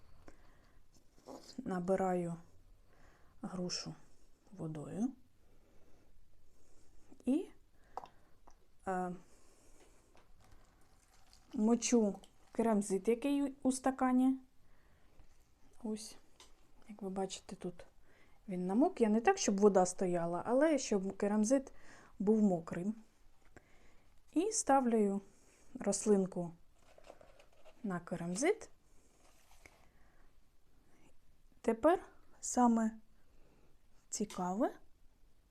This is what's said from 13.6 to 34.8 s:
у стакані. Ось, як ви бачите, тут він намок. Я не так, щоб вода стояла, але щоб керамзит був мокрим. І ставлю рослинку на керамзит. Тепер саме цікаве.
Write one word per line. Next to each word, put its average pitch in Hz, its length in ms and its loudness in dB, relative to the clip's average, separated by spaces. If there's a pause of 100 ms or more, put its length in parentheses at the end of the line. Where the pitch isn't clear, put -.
у 262 100 2
стакані. 262 640 2 (1500)
Ось, 214 340 -8 (720)
як 208 140 -18
ви 190 80 -8
бачите, 190 460 -8
тут 180 300 -10 (640)
він 180 160 -4
намок. 254 340 2
Я 220 80 6
не 214 120 4
так, 392 180 4
щоб 196 220 0
вода 196 260 8
стояла, 175 600 -2
але 277 320 4
щоб 196 380 -2
керамзит 214 560 2 (460)
був 214 240 4
мокрим. 180 520 0 (1400)
І 403 180 0
ставлю 226 680 2 (540)
рослинку 190 760 0 (1300)
на 180 180 -4
керамзит. 185 720 -2 (3000)
Тепер 294 420 4 (380)
саме 226 500 4 (1200)
цікаве. 208 640 -2 (800)